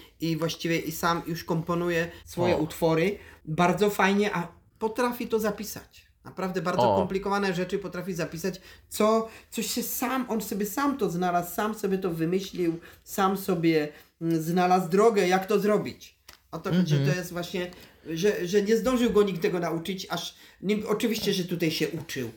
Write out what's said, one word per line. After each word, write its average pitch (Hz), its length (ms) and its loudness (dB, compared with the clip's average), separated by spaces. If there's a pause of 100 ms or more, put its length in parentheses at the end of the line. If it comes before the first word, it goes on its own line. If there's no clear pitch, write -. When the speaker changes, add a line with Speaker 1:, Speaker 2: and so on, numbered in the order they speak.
(200)
Speaker 1:
i 165 160 -2
właściwie 165 420 -2
i 165 140 -6
sam 170 340 0
już 160 180 -6
komponuje 170 680 -2 (140)
swoje 175 320 0
Speaker 2:
O. - 20 -2
Speaker 1:
utwory. 160 600 0 (260)
Bardzo 175 460 2
fajnie, 202 460 2
a 170 120 -4 (300)
potrafi 240 480 -2
to 226 140 0
zapisać. 208 680 -6 (180)
Naprawdę 180 380 -4
bardzo 180 320 4
Speaker 2:
O. - 40 6
Speaker 1:
komplikowane 190 560 0
rzeczy 185 240 -2
potrafi 180 360 -6
zapisać. 170 460 -4 (280)
Co, 220 400 2 (220)
coś 220 160 -4
się - 160 -2
sam, 262 460 -2
on 220 120 -2
sobie 202 260 -4
sam 277 320 0
to 190 120 0
znalazł, 175 440 0
sam 214 200 -2
sobie 190 240 -2
to 190 120 -2
wymyślił, 165 680 -2 (260)
sam 196 340 0
sobie, 165 500 2 (340)
mm, 165 200 0
znalazł 180 460 2
drogę, 196 400 4
jak 185 180 2
to 208 140 2
zrobić. 190 580 -2 (340)
O 165 60 -10
to 190 120 -6
chodzi, 165 240 4
Speaker 2:
Mhm. 139 180 4
Speaker 1:
to 180 60 0
jest 180 140 -8
właśnie, 180 380 -6 (360)
że, 170 400 0
że 202 160 4
nie 214 140 4
zdążył 233 340 2
go 202 120 6
nikt 185 200 0
tego 180 180 0
nauczyć, 170 500 -4
aż 170 240 -6 (280)
nie, 208 140 0 (120)
oczywiście, 208 460 0
że 175 100 0
tutaj 170 260 -2
się 160 180 0
uczył. 131 480 -8